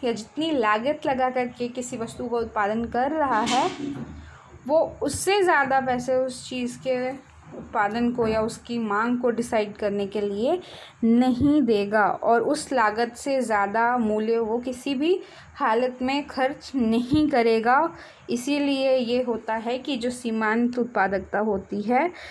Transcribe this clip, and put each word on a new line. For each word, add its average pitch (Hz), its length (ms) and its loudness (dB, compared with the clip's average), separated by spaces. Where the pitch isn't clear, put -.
या 240 80 0
जितनी 262 400 -4
लागत 240 540 0
लगा 254 240 0
करके 247 380 -4
किसी 247 300 -8
वस्तु 240 300 -8
का 233 100 -2
उत्पादन 226 480 -2
कर 247 260 0
रहा 277 300 0
है, 247 300 0
वो 320 340 2
उससे 370 420 0
ज़्यादा 277 360 4
पैसे 254 360 0
उस 254 340 -2
चीज़ 247 300 -6
के 254 480 -4
उत्पादन 233 540 0
को 233 160 0
या 220 140 2
उसकी 226 360 -6
मांग 226 400 0
को 247 120 0
decide 226 440 -2
करने 202 340 -2
के 202 140 -4
लिए 214 380 0
नहीं 254 580 4
देगा 208 460 2
और 226 340 4
उस 294 320 -2
लागत 226 420 2
से 269 260 0
ज़्यादा 226 560 2
मूल्य 220 420 0
वो 226 180 -2
किसी 254 380 -4
भी 330 240 2
हालत 247 460 0
में 277 260 -2
खर्च 262 480 -2
नहीं 240 540 2
करेगा। 240 680 4
इसीलिए 269 680 2
ये 247 260 2
होता 226 300 -2
है 233 240 -2
कि 262 200 -4
जो 233 120 -2
सीमांत 233 680 0
उत्पादकता 196 600 0
होती 208 420 -2
है, 247 300 2